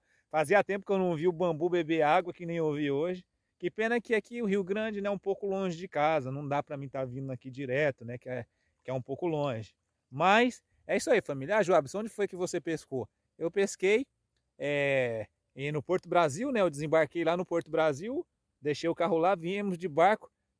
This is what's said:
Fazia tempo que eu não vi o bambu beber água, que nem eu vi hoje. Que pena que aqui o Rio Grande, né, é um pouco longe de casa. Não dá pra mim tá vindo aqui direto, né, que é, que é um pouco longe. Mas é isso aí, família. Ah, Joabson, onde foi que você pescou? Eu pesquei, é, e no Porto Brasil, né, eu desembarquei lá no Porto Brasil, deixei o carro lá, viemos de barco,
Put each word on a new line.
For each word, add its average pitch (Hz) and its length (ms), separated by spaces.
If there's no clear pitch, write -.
Fazia 160 320
tempo 196 240
que 208 60
eu 190 60
não 180 180
vi 156 100
o 180 60
bambu 165 360
beber 165 340
água, 170 300
que 170 140
nem 170 120
eu 156 160
vi 147 140
hoje. 175 360
Que 175 100
pena 226 320
que 233 140
aqui 233 260
o 233 60
Rio 196 160
Grande, 208 380
né, 202 80
é - 20
um 196 80
pouco 196 300
longe 190 280
de 180 120
casa. 147 420
Não 143 160
dá 143 160
pra 147 140
mim 139 120
tá 135 160
vindo 131 280
aqui 131 180
direto, 131 540
né, 120 140
que - 100
é, 127 180
que 123 80
é - 20
um 131 80
pouco 139 240
longe. 143 480
Mas 196 540
é 175 100
isso - 140
aí, 220 100
família. 147 360
Ah, 214 80
Joabson, 160 360
onde 226 80
foi 196 200
que 190 80
você 175 240
pescou? 135 480
Eu 165 140
pesquei, 202 560
é, 135 680
e 139 160
no 151 100
Porto 175 260
Brasil, 170 440
né, 226 80
eu 180 100
desembarquei 156 540
lá 165 120
no 180 80
Porto 170 240
Brasil, 160 560
deixei 151 280
o 160 60
carro 170 220
lá, 175 200
viemos 185 420
de 180 100
barco, 170 420